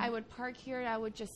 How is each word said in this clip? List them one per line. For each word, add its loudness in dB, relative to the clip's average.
I 6
would 0
park -4
here, -2
and 2
I 4
would 0
just -4